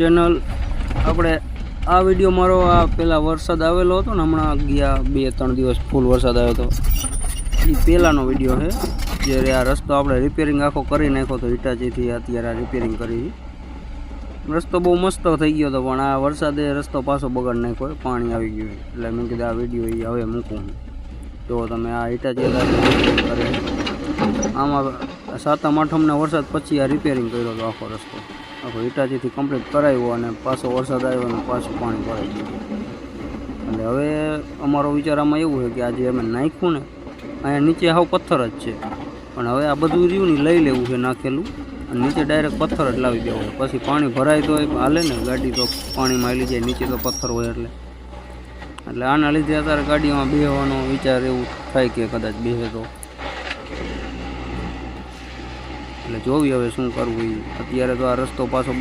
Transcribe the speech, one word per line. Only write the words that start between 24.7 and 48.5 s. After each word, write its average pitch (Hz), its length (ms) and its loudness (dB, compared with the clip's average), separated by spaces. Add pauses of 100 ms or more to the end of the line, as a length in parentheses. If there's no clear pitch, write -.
સાતમ 151 360 2
આઠમના 156 400 4
વરસાદ 151 320 0
પછી 147 320 0
આ 135 80 2
રિપેરિંગ 139 400 0
કર્યો 117 220 -2
હતો 113 140 -6
આખો 110 260 -6
રસ્તો. 107 240 -12 (480)
આખો 117 200 -6
હિટાચીથી 127 500 -2
કમ્પ્લીટ 139 380 -4
કરાવ્યો 139 420 4
અને 117 140 -2 (140)
પાછો 131 320 -2
વરસાદ 127 320 0
આવ્યો 127 220 0
અને 117 200 -2
પાછું 120 320 -4
પાણી 110 260 -2
ભરાઈ 104 280 -4
ગયું. 104 140 -6 (1200)
એટલે 110 200 -2
હવે 139 180 0 (600)
અમારો 143 300 2
વિચાર 147 220 2
આમાં 151 260 2
એવું 135 180 0
છે 120 120 -2
કે 123 120 -2
આ 120 100 0
જે 127 140 2
અમે 127 120 0 (120)
નાખ્યું 156 380 0
ને, 139 80 -2 (600)
અહીંયા 143 240 2
નીચે 165 180 2 (100)
હાવ 175 180 6
પથ્થર 175 340 2
જ 107 40 -4 (120)
છે, 113 100 -6 (640)
પણ 120 180 -2
હવે 139 180 2
આ 143 100 0
બધું 165 300 4
રહ્યું 190 220 4
ને 147 40 4 (100)
લઈ 170 200 6
લેવું 127 240 2
છે 127 140 0
નાખેલું 135 420 -2 (420)
અને 123 140 -2
નીચે 147 220 2
ડાયરેક્ટ 151 360 2
પથ્થર 160 300 0
જ 120 140 -2
લાવી 113 220 0
દેવો 113 200 -2
છે. 107 100 -6
પછી 131 300 -2
પાણી 143 320 2
ભરાય 151 280 4
તોય 151 200 2 (160)
હાલે 156 260 4
ને, 127 60 -2 (120)
ગાડી 127 300 -2
તો - 80 0 (300)
પાણીમાં 127 360 2
હાલી 127 200 0
જાય, 120 180 0
નીચે 127 240 -2
તો 123 120 -2
પથ્થર 120 320 -2
હોય 117 180 -2
એટલે. 117 140 -6 (1200)